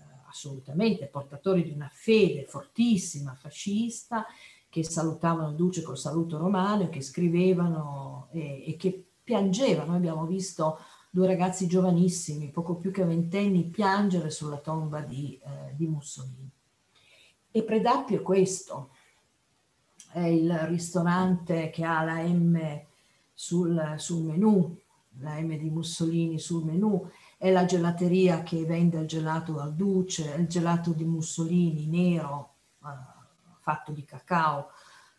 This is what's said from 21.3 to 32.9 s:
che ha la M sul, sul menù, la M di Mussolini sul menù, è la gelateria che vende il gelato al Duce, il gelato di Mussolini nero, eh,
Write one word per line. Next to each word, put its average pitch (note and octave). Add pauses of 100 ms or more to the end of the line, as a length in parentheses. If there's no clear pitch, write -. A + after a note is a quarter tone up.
che E3
ha E3
la D#3+
M E3+ (500)
sul, E3+
sul E3
menù, F3+ (420)
la D3+
M D#3+
di D#3
Mussolini E3
sul E3
menù, F#3+ (300)
è F#3
la F3+
gelateria F3
che E3
vende E3
il D#3
gelato D#3+
al D3
Duce, F#3
il E3+
gelato E3+
di D#3+
Mussolini E3
nero, D#3 (280)
eh, C3+ (440)